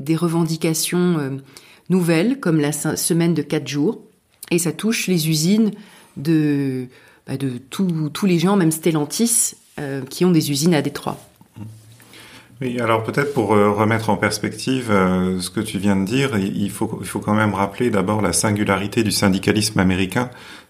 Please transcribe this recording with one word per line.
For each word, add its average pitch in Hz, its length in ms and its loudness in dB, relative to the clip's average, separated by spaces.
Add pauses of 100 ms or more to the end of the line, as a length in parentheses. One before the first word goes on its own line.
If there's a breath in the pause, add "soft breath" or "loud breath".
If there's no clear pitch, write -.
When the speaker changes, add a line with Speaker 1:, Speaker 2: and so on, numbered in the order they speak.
Speaker 1:
des 151 160 -2
revendications, 165 1040 0
euh, 139 120 -4 (580 loud breath)
nouvelles, 175 520 2
comme 160 180 2
la 147 140 2
se-, 151 240 -2
semaine 170 380 2
de 147 80 0
quatre 143 260 -4
jours. 147 340 -2 (480)
Et 175 80 2
ça 165 140 -2
touche 220 340 -4
les 165 220 0
usines 190 420 2 (460 loud breath)
de, 143 720 0 (420 soft breath)
bah, 131 80 -6
de 131 160 -4 (180)
tous, 160 420 -2
tous - 140 -2
les 175 140 4
gens, 196 160 2
même 160 160 4
Stellantis, 160 840 0 (240)
euh, 139 220 -6 (100)
qui - 140 0
ont 185 80 6
des 156 180 4
usines 151 240 2
à 143 80 2
Détroit. - 380 -6 (1400 loud breath)
Speaker 2:
Oui, 123 180 -4
alors 113 240 2
peut-être 143 320 -2
pour, 107 180 2
euh, 104 200 6
remettre 110 380 2
en 98 60 2
perspective, 113 720 -2
euh, 92 520 2
ce 90 100 -8
que 113 100 -4
tu 107 180 -4
viens 98 180 2
de 95 80 0
dire, 117 340 0
il, 95 180 -2
il 98 140 -2
faut, 104 300 -4
il - 60 -10
faut - 120 -6
quand 104 160 -2
même 107 180 2
rappeler 98 380 0
d'abord 104 320 0
la 95 100 0
singularité 104 680 0
du 107 80 0
syndicalisme 104 680 2
américain, 95 500 0 (400 loud breath)